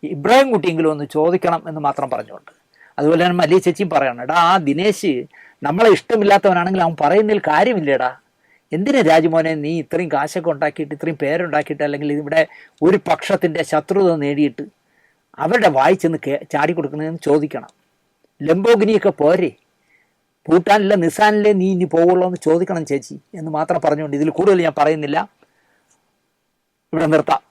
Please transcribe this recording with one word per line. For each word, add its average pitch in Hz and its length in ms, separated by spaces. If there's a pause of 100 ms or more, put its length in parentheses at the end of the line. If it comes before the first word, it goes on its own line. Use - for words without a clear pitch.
ഇബ്രാഹിം 214 460
കുട്ടിയെങ്കിലും 165 400
ഒന്ന് 147 140
ചോദിക്കണം 170 640
എന്ന് 156 120
മാത്രം 139 280
പറഞ്ഞുകൊണ്ട്. 107 420 (480)
അതുപോലെ 165 260
തന്നെ 180 120
മല്ലിക 175 220
ചേച്ചിയും 180 300
പറയണം, 135 320
"എടാ, 131 120
ആ 170 240
ദിനേശ് 165 680 (380)
നമ്മളെ 180 260
ഇഷ്ടമില്ലാത്തവനാണെങ്കിൽ 196 960
അവൻ 165 180
പറയുന്നതിൽ 208 380
കാര്യമില്ലേടാ? 151 760 (580)
എന്തിനാ 233 280
രാജുമോനെ 160 540
നീ 156 240
ഇത്രയും 165 320
കാശൊക്കെ 156 380
ഉണ്ടാക്കിയിട്ട്, 147 440
ഇത്രയും 156 240
പേരുണ്ടാക്കിയിട്ട്, 151 680
അല്ലെങ്കിൽ 143 300
ഇവിടെ 151 340 (340)
ഒരു 185 160
പക്ഷത്തിൻ്റെ 170 680
ശത്രുത 175 520
നേടിയിട്ട് 143 480 (720)
അവരുടെ 170 340
വായി 135 240
ചെന്ന് 165 240 (100)
കേ-, 143 160 (100)
ചാടി 151 200
കൊടുക്കണമെന്ന് 156 520
ചോദിക്കണം. 147 440 (720)
ലംബോഗിനിയൊക്കെ 202 680
പോരെ? 165 420 (1000)
ഭൂട്ടാനിലെ 196 460
നിസാനിലെ 208 580
നീ 185 180
ഇനി 180 120
പോവുള്ളൂ 180 440
എന്ന് 180 100
ചോദിക്കണം 170 480
ചേച്ചി" 143 340 (140)
എന്ന് 160 180
മാത്രം 156 340
പറഞ്ഞുകൊണ്ട് 147 320
ഇതിൽ 156 120
കൂടുതൽ 190 320
ഞാൻ 156 160
പറയുന്നില്ല, 151 520 (1600)
ഇവിടെ 160 120
നിർത്താം. 151 340 (120)